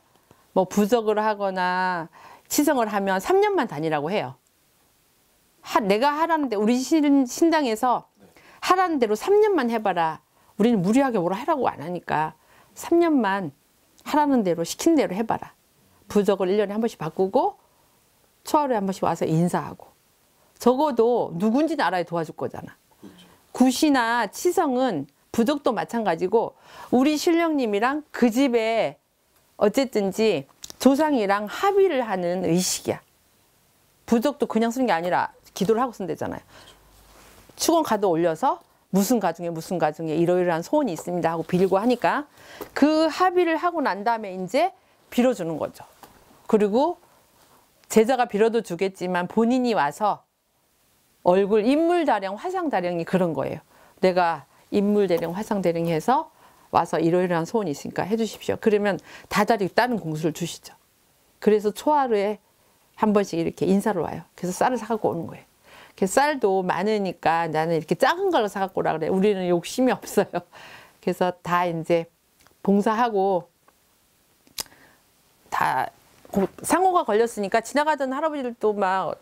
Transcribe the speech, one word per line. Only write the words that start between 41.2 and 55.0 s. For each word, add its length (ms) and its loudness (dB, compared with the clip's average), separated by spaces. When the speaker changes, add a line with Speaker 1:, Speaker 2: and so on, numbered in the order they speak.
Speaker 1:
하고 120 -6
빌고 360 0
하니까 480 0
그 340 2
합의를 500 0
하고 240 -2
난 220 -4
다음에 320 -4
이제 360 0
빌어주는 480 0
거죠. 260 -8
그리고 500 2
제자가 360 4
빌어도 360 0
주겠지만 640 -4
본인이 460 0
와서 500 -2
얼굴, 420 4
인물 400 2
다령, 300 -2
화상 340 -4
다령이 360 -2
그런 280 0
거예요. 260 -6
"내가 440 0
인물 360 2